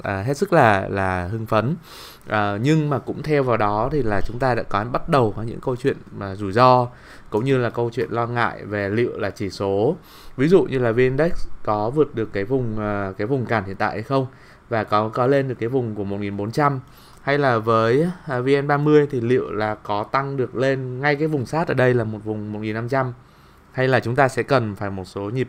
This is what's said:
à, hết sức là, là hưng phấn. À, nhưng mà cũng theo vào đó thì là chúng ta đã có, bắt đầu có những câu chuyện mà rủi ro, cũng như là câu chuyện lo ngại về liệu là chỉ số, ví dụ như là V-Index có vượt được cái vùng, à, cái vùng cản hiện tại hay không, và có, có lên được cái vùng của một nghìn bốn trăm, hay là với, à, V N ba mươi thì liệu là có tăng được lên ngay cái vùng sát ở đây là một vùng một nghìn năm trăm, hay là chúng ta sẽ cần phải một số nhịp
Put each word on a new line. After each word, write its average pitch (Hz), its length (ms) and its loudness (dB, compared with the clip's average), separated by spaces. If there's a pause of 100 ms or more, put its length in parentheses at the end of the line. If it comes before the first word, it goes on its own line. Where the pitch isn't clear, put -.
à, 98 200 -4
hết 139 140 -2
sức 190 160 -2
là, 107 360 6
là 95 360 -2
hưng 110 220 -6
phấn. 113 300 0 (520)
À, 104 340 -2
nhưng 147 280 2
mà 131 80 0
cũng - 240 -8
theo 147 200 0
vào 120 140 2
đó 107 360 0
thì 147 100 0
là 104 240 2
chúng 117 120 -6
ta 127 160 2
đã 110 80 -2
có, 101 220 -2
bắt - 240 -4
đầu 123 280 4
có 104 60 -6
những 117 180 -8
câu 127 160 -4
chuyện 131 200 -2 (220)
mà 98 160 -8
rủi 98 180 -6
ro, 123 360 6 (420)
cũng 107 140 0
như 135 140 2
là 117 120 0
câu 120 220 -2
chuyện 117 180 -4
lo 117 160 -2
ngại 117 380 -2
về 101 240 -4
liệu 113 300 0
là 101 120 -4
chỉ 98 200 -6
số, 101 460 0 (400)
ví 135 120 2
dụ 175 140 8
như 127 160 -2
là 117 140 2
V-Index 131 380 2 (320)
có 107 280 0
vượt 143 240 2
được 110 180 -4
cái 98 120 -2
vùng, 110 360 -2
à, 101 380 -4
cái 104 80 -2
vùng 127 200 -2
cản 107 180 -2
hiện 95 120 -10
tại 107 140 -2
hay 98 120 -6
không, 135 240 0 (420)
và 110 160 -2
có, 107 240 2
có 123 180 0
lên 135 220 2
được 123 100 -6
cái 113 100 -2
vùng 120 260 -2
của 101 100 -4
một 98 160 -4
nghìn 101 160 -4
bốn 104 140 -4
trăm, 139 300 0 (420)
hay 139 160 0
là 131 200 2
với, 117 520 2 (160)
à, 127 140 -4
V 127 80 -2 (140)
N 143 40 -6
ba 147 100 2
mươi 147 340 6
thì 127 100 -2
liệu 117 300 2
là 107 240 -2
có 104 280 -4
tăng 139 340 -2
được 123 200 -4
lên 131 440 -2
ngay 147 160 0
cái 156 120 -2
vùng 139 180 -2
sát 160 220 -2
ở 131 60 -2
đây 127 200 4
là 117 100 2
một 107 200 -6
vùng 107 280 -6
một 104 60 -8
nghìn 107 160 -4
năm 117 140 -6
trăm, 127 240 -2 (600)
hay 131 160 0
là 127 120 4
chúng 117 160 -2
ta 135 120 4
sẽ 120 140 -2
cần 113 320 0
phải 101 160 -8
một 95 140 -8
số 101 260 -8
nhịp 123 180 -2